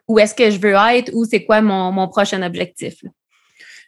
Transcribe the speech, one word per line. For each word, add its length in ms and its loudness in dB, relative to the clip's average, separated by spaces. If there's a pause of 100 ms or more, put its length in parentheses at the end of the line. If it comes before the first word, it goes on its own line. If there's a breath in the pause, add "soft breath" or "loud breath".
où 120 2
est-ce 160 2
que 160 4
je 100 -2
veux 140 2
être » 400 2
ou 100 -2
c'est 200 -4
quoi 180 2
mon, 280 0
mon 160 -2
prochain 360 -2
objectif, 600 -10
là ? 80 -20 (760 soft breath)